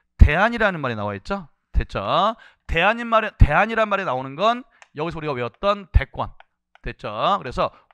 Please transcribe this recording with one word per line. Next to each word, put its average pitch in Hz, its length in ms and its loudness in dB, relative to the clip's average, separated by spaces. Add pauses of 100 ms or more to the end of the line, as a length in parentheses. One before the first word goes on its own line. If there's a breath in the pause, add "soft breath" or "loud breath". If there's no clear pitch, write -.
(180 soft breath)
대안이라는 196 640 4
말이 123 160 -4
나와 104 200 -6
있죠. 190 320 -10 (240)
됐죠? 127 640 -2 (320 loud breath)
대안인 220 400 0
말이, 220 300 0
대안이란 214 500 4
말이 190 180 -4
나오는 135 300 -4
건 233 280 -2 (320 soft breath)
여기서 160 220 -6
우리가 151 160 -6
외웠던 190 580 -4
대권. 127 400 -2 (500)
됐죠? 120 580 -4
그래서 143 320 -6 (220 soft breath)